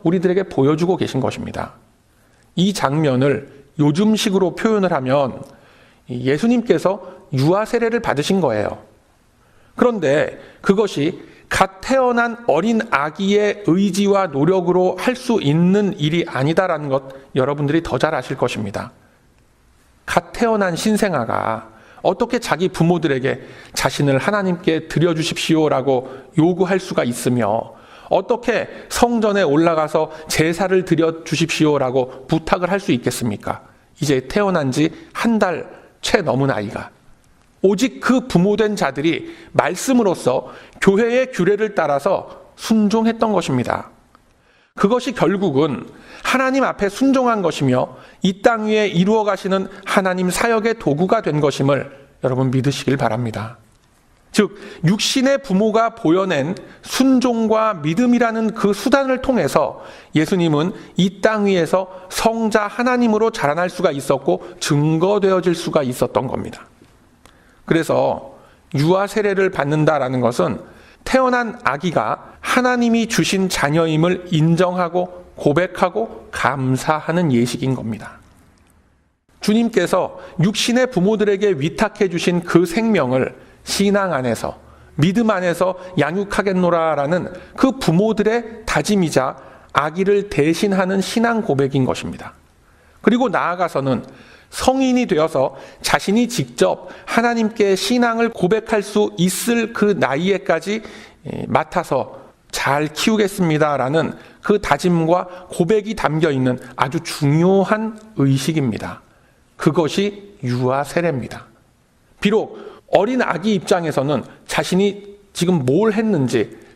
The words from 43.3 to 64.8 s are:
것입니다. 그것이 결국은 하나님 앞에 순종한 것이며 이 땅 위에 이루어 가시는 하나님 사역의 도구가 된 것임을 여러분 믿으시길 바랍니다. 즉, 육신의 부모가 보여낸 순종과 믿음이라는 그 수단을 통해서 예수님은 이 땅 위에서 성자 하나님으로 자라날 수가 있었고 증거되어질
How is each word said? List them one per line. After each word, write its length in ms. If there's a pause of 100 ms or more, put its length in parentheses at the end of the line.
것입니다. 580 (840)
그것이 360
결국은 720 (360)
하나님 400
앞에 260
순종한 540
것이며 540 (260)
이 200
땅 240
위에 200
이루어 380
가시는 440 (160)
하나님 460
사역의 480
도구가 440
된 180
것임을 500 (320)
여러분 280
믿으시길 460
바랍니다. 640 (720)
즉, 260 (280)
육신의 580
부모가 540
보여낸 580 (280)
순종과 1000
믿음이라는 720
그 180
수단을 500
통해서 600 (320)
예수님은 580 (240)
이 240
땅 260
위에서 420 (200)
성자 600
하나님으로 640
자라날 380
수가 220
있었고 680
증거되어질 920